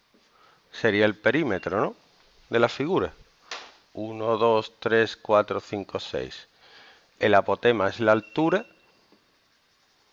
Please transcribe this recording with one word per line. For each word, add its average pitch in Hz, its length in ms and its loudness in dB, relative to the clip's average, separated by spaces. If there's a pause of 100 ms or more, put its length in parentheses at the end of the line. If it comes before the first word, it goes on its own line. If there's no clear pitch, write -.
(720)
sería 107 340 2
el 104 120 0
perímetro, 110 640 -2
¿no? 185 140 -4 (540)
De 117 100 0
la 117 100 4
figura. 139 420 -4 (840)
Uno, 110 440 -4
dos, 110 420 2
tres, 113 380 0
cuatro, 104 420 0
cinco, 98 400 -8
seis. - 480 -10 (720)
El 107 160 2
apotema 98 560 2
es 95 100 -8
la 110 120 4
altura. 160 560 0 (1400)